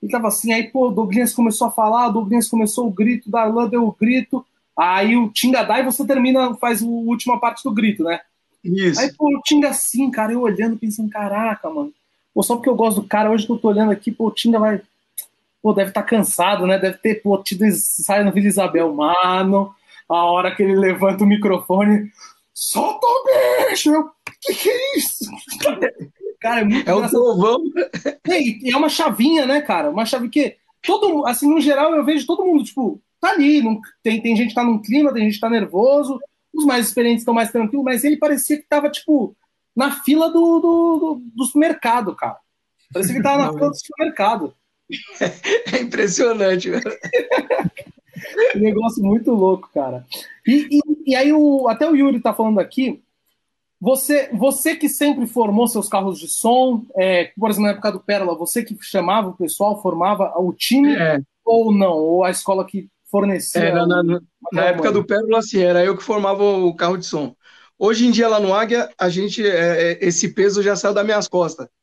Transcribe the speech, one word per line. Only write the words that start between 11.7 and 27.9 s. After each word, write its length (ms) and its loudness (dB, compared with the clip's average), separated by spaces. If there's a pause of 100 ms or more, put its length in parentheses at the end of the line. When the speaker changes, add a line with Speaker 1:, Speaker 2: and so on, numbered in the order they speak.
Speaker 1:
mano." 220 -8 (420)
Pô, 80 0
só 140 0
porque 120 -2
eu 80 2
gosto 240 0
do 80 -10
cara, 220 0
hoje 160 0
que 60 -6
eu 60 -4
tô 100 0
olhando 220 2
aqui, 220 -4
pô, 140 -4
o 40 0
Tinga 300 0
vai, 200 0 (840)
pô, 100 2
deve 180 0
tá 120 -4
cansado, 640 0
né? 120 2
Deve 200 -2
ter, 240 -2
pô, 200 0
tido 220 -2
ensaio 600 0
no 80 2
Vila 140 2
Isabel. 480 0
Mano, 800 0 (340)
a 180 2
hora 280 0
que 80 -2
ele 140 2
levanta 480 2
o 20 6
microfone, 840 2 (460)
"Solta 500 -4
o 680 2
bicho!" 220 0
Eu, 180 0 (300)
"Que 140 -4
que 160 -2
é 280 -2
isso?" 260 -6 (340)
<laughs> 540 -4 (280)
Cara, 200 -2
é 40 0
muito 240 0
Speaker 2:
É 60 2
o 40 2
Speaker 1:
engraçado. 220 0
Speaker 2:
trovão. 440 2 (640)